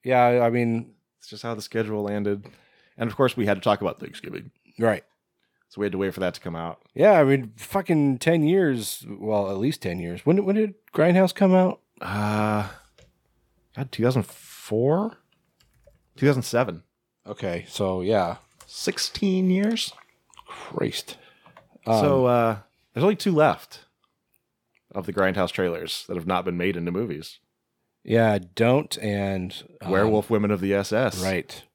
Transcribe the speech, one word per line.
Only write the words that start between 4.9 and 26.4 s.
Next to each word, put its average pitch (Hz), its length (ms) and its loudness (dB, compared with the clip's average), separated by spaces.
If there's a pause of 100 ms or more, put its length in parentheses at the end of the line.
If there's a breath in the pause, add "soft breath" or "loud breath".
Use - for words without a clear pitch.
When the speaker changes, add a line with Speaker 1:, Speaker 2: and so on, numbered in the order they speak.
Speaker 2:
So - 100 -18
we 104 60 -2
had 98 60 -2
to 95 80 -6
wait 98 160 -2
for - 60 -10
that 90 120 -2
to - 80 -14
come 82 140 -8
out. 82 260 -10 (140)
Speaker 1:
Yeah, 185 240 6
I 151 40 6
mean, 135 340 2
fucking 151 600 0
ten 165 260 2
years. 147 640 0
Well, 101 440 -2
at 98 80 -4
least 135 240 -2
ten 90 160 -4
years. 87 260 -8
When, 190 200 2
when 202 100 0
did 214 180 0 (220)
Grindhouse 180 400 4
come 190 180 4
out? 185 280 2 (200)
Speaker 2:
Uh, 104 680 -2 (1040 loud breath)
God, 131 160 -8
two - 120 -6
thousand 123 220 2
four? 151 920 -4 (960)
Two 135 100 -2
thousand 135 160 4
seven. 117 400 -2 (460)
Speaker 1:
Okay, 90 420 -6
so 95 320 -2
yeah. 95 360 0 (280)
Speaker 2:
Sixteen - 880 -2
years? 208 420 -2 (540)
Speaker 1:
Christ. - 680 -8 (680 soft breath)
Speaker 2:
So, 127 420 2
Speaker 1:
Um, 123 60 4
Speaker 2:
uh, 113 240 2 (360)
there's 120 100 -2
only 208 120 4
two - 160 -2
left - 540 0 (1080)
of 92 100 -6
the 95 80 -8
Grindhouse 95 380 2
trailers 85 560 -4
that 92 100 -6
have 82 100 -6
not 90 180 0